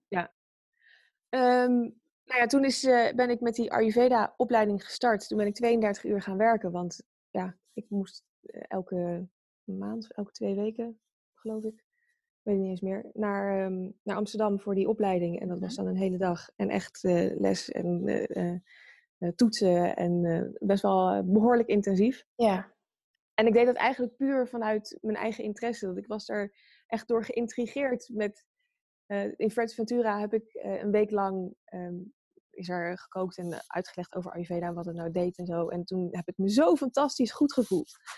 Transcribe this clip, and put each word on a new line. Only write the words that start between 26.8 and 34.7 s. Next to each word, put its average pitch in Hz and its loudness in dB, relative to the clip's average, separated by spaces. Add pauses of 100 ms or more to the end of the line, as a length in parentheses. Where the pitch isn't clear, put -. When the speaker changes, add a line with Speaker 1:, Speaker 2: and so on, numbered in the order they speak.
Speaker 1:
echt 220 -6
door 226 0
geïntrigeerd 240 -4
met, 208 -6 (600)
eh, 202 -4
in 214 -2
Fuerteventura 226 -2
heb 208 -4
ik, 220 -4
eh, - -8
een 202 -2
week 208 4
lang, 196 -2 (100)
ehm, 175 -10 (540)
is 180 -14
er 175 -4
gekookt 185 -6
en 175 -8
uitgelegd - -8
over 180 -8
Ayurveda, 175 -6